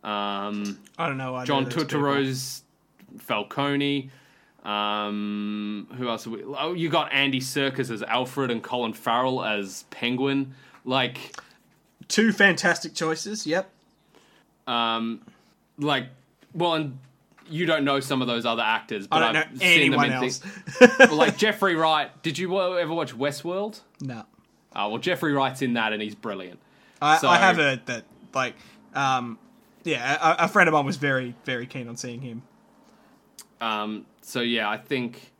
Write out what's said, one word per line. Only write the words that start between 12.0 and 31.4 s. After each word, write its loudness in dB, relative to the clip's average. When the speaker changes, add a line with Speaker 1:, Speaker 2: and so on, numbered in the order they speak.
Speaker 2:
Two 4
fantastic 2
choices, -4
yep. -2
Speaker 1:
um, 0
like, -2
well, 0
and -4
you -4
don't 2
know 2
some -2
of -2
those -2
other 0
actors, -2
but 2
Speaker 2:
I 2
don't 0
Speaker 1:
I've -8
Speaker 2:
know -12
Speaker 1:
seen 6
them 2
Speaker 2:
anyone 4
Speaker 1:
in 0
Speaker 2:
else. -2
Speaker 1:
things. 6
Speaker 2:
<laughs> -
Speaker 1:
Well, 10
like, 4
Jeffrey 2
Wright. 2
Did -4
you -4
wa-, 0
ever -2
watch -4
Westworld? -4
Speaker 2:
No. -10
Speaker 1:
Oh, -2
well, -4
Jeffrey 0
Wright's 0
in -2
that, 2
and -4
he's -8
brilliant. -10
Speaker 2:
I, 6
Speaker 1:
So 2
Speaker 2:
I 8
have 6
heard 2
that, -8
like, -2
um, 0
yeah, 2
a, 4
a 0
friend 6
of 2
mine 4
was -2
very, -2